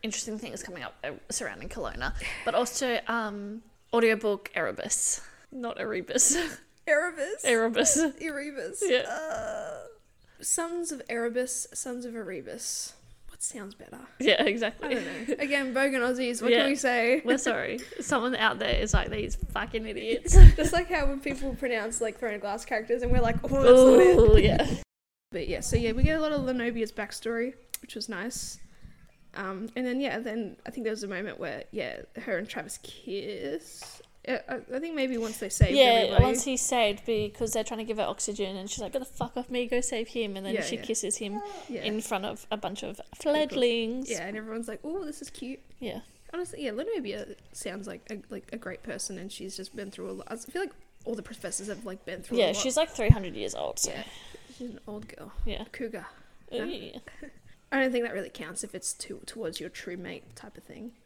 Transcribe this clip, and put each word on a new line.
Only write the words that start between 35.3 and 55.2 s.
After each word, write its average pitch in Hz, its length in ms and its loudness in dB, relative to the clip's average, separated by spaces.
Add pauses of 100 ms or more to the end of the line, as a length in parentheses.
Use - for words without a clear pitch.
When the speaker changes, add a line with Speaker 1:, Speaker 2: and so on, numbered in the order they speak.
Speaker 2:
they 202 120 -8
saved - 260 4
Speaker 1:
Yeah, 269 100 10
Speaker 2:
everybody. 233 400 6
Speaker 1:
once 254 180 0
he 269 140 -2
saved, 220 480 0
because 214 480 -2
they're 220 100 -2
trying 214 160 -8
to 220 60 -6
give 220 120 -6
her 214 60 -2
oxygen, 196 520 -6
and 190 140 -10
she's - 100 -10
like, 208 140 -8
"Get 269 60 -2
the 254 60 -8
fuck - 300 -10
off 247 140 -8
me, 247 180 -4
go 240 140 0
save 226 280 -4
him," 208 280 -6
and 190 80 -10
then 226 80 -4
Speaker 2:
Yeah, 202 80 -2
Speaker 1:
she 190 140 -6
Speaker 2:
yeah. - 80 -8
Speaker 1:
kisses - 340 -4
him 208 240 -8 (260)
Speaker 2:
Yeah. 240 160 -10
Speaker 1:
in 214 180 -4
front 196 240 -6
of - 260 -10
a 214 60 -4
bunch 208 260 -10
of - 140 -12
Speaker 2:
People. - 100 -18 (260)
Speaker 1:
fledglings. 247 800 -2
Speaker 2:
Yeah, 175 160 -8
and 208 100 -10
everyone's 220 300 -10
like, 214 160 -12
"Oh, 339 220 -8
this 302 180 -12
is 269 80 -16
cute." 262 280 -12 (200)
Speaker 1:
Yeah. 233 220 -10 (320)
Speaker 2:
Honestly, 349 320 -8
yeah, 233 60 -6
Lenobia 226 640 -8 (160)
sounds 196 360 -12
like 185 140 -14 (100)
a, 208 80 -12 (100)
like, 196 240 -14
a 226 40 -10
great 185 260 -12
person, 202 340 -10
and 185 140 -12
she's 190 260 -12
just 190 180 -14
been 202 160 -10
through 190 200 -12
a - 20 -10
lot. 190 160 -14
I 220 60 -8
feel 262 260 -10
like 302 100 -8 (320)
all - 120 -8
the 208 80 -12
professors 196 440 -10
have, 208 180 -10
like, 190 200 -12
been 180 160 -12
through 240 160 -4
a 233 40 4
Speaker 1:
Yeah, 196 60 6
Speaker 2:
lot. 170 100 0
Speaker 1:
she's, 254 200 -2
like, 320 140 0
three 220 180 -4
hundred 190 260 2
years 104 200 -8
old, - 240 -8
so. - 120 -2
Speaker 2:
Yeah, - 120 -12 (520)
she's 247 140 -14
an 208 180 -16
old 214 200 -14
girl. - 240 -18 (140)